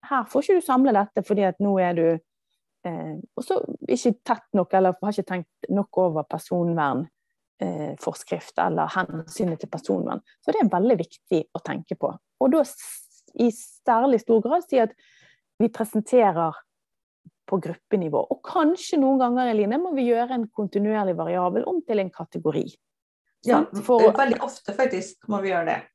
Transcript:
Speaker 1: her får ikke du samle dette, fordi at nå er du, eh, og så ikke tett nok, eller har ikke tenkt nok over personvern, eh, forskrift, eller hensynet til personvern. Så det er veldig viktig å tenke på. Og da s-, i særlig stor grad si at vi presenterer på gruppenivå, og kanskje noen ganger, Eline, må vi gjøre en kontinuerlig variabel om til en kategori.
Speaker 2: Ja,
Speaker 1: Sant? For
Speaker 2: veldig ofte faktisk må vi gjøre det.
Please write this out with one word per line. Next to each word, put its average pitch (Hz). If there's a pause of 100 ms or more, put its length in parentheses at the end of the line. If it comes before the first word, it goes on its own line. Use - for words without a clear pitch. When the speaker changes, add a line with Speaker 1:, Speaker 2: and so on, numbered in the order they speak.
Speaker 1:
her 254
får 277
ikke 370
du -
samle 262
dette, 202
fordi 202
at 180
nå 202 (100)
er 175
du, 165 (800)
eh, 165 (220)
og -
så - (300)
ikke 247 (100)
tett -
nok, 185
eller 190
har 208
ikke 196
tenkt -
nok 196
over 160
personvern, 165 (540)
eh, 170
forskrift, -
eller 165
hensynet 170
til -
personvern. 185 (240)
Så -
det 427
er 202
veldig 214
viktig - (140)
å -
tenke 160
på. - (280)
Og 262
da 320
s-, - (160)
i 240
særlig 233
stor 226
grad 320
si 269
at 226 (680)
vi 240
presenterer 208 (920)
på 190
gruppenivå, 165
og -
kanskje 330
noen 269
ganger, 247
Eline, 214
må 359
vi 254
gjøre 240
en 226
kontinuerlig 202
variabel 180
om 359
til 208
en 185
kategori. 165 (760)
Speaker 2:
Ja, 233
Speaker 1:
Sant? 208
For 226
Speaker 2:
veldig 247
ofte -
faktisk -
må 208
vi 190
gjøre 170
det. - (120)